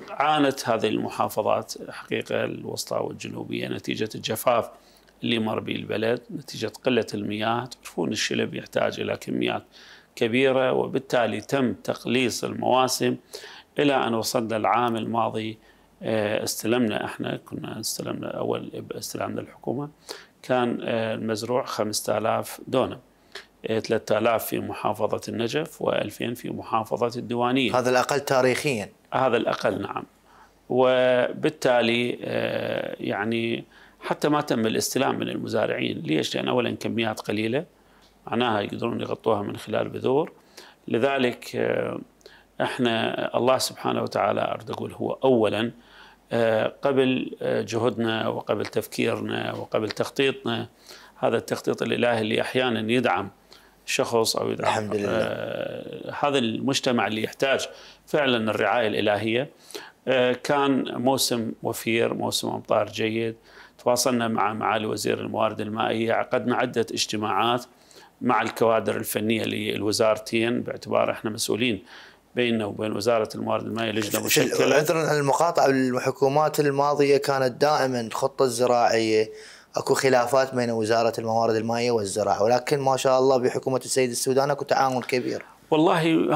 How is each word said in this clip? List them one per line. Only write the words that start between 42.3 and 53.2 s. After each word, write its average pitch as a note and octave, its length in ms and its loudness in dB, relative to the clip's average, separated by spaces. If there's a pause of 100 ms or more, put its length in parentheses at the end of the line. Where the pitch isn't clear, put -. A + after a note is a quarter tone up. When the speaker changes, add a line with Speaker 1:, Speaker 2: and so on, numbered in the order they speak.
Speaker 1:
احنا A#2+ 760 0
الله B2+ 200 4
سبحانه B2 440 -2
وتعالى A2 400 0
أريد - 300 -4
أقول - 220 -8
هو A2 180 -4 (120)
أولا، A2+ 480 4 (600)
آه، A2+ 500 2
قبل، C3 600 2
آه، C3 200 0
جهدنا A2+ 640 0
وقبل A#2 380 -2
تفكيرنا A2+ 880 -2
وقبل A2 380 -2
تخطيطنا، A#2 760 -2 (520)
هذا A#2 180 2
التخطيط A#2+ 440 -2
الإلهي A#2+ 400 2
اللي A2+ 200 0
أحيانا A2+ 500 0
يدعم G2 380 0 (560)